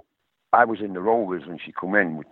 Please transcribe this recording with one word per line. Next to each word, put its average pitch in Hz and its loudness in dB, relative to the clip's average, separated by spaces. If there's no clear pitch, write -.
I 120 8
was 110 -2
in 101 -6
The 90 -6
Rovers, 95 0
and 82 -12
she 80 -16
come 92 -4
in 87 2
with 76 -12